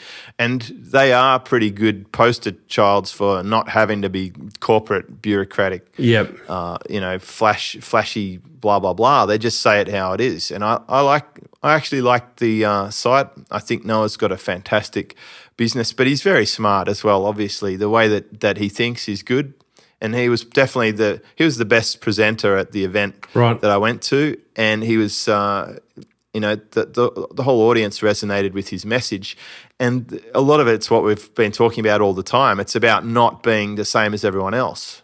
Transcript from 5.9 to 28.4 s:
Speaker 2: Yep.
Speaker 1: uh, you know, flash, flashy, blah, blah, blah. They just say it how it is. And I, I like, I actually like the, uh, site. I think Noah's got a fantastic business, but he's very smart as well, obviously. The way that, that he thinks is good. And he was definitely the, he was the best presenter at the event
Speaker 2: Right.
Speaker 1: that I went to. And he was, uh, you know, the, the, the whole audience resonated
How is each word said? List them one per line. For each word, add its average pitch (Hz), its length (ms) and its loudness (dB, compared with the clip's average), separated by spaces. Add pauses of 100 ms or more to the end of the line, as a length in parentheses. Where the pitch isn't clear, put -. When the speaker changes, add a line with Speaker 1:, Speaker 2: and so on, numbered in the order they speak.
Speaker 2:
Yep. 113 360 2 (160)
Speaker 1:
uh, 87 300 -8 (100)
you 104 120 -6
know, 92 180 -4
flash, - 640 -2
flashy, 104 560 -4
blah, 101 420 -2
blah, 92 160 0
blah. 117 320 4
They 104 100 2
just 110 240 -4
say 104 200 4
it 92 80 -2
how 95 240 -4
it 98 80 -2
is. 123 320 -4
And 95 100 -8
I, 110 160 0 (100)
I 135 120 2
like, 143 240 2 (360)
I 147 140 2
actually 143 280 -2
like 123 340 0
the, 110 300 0
uh, 101 240 0
site. 131 360 0 (240)
I 104 80 -6
think 110 260 -6
Noah's 110 320 -2
got 104 140 0
a 92 80 -4
fantastic - 800 -4 (400)
business, 117 360 -2
but 131 140 0
he's 135 160 0
very 165 240 4
smart 101 400 0
as 101 160 -4
well, 101 240 2
obviously. 104 480 -4
The 101 160 -2
way 113 160 4
that, 107 360 -2
that 101 160 0
he 104 100 -2
thinks 117 400 -4
is 101 160 -8
good. 139 300 -2 (460)
And 110 140 -4
he 123 140 0
was 120 160 0
definitely 127 460 2
the, 104 320 0 (120)
he 160 100 2
was 151 120 2
the 113 80 -4
best 110 380 0
presenter 107 560 0
at 92 140 -4
the 98 120 -2
event 98 300 -2 (180)
Speaker 2:
Right. 120 300 2
Speaker 1:
that 104 80 2
I 101 80 2
went 107 240 -2
to. 143 340 0 (180)
And 110 280 0
he 113 160 2
was, 107 300 -2
uh, 101 500 -2 (560)
you 110 60 -4
know, 107 160 0
the, 107 300 -4
the, 120 460 -2
the 131 100 -6
whole 127 280 4
audience 110 300 0
resonated 101 520 0